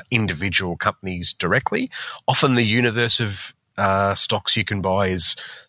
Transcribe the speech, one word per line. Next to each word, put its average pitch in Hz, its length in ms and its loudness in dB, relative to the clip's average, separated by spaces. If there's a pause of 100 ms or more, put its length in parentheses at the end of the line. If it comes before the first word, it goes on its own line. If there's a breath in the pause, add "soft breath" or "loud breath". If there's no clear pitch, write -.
individual 92 680 -2
companies 90 560 -4
directly. 123 580 -2 (360 loud breath)
Often 135 280 2
the 120 80 4
universe 117 560 2
of, 101 340 -4 (240)
uh, 98 380 2
stocks - 400 2
you 110 80 0
can 101 180 -4
buy 95 260 0
is 92 280 2 (320 loud breath)